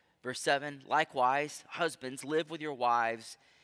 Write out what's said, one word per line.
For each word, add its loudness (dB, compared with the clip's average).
Verse -6
seven, 0
"Likewise, 2
husbands, -4
live 0
with -10
your -6
wives 2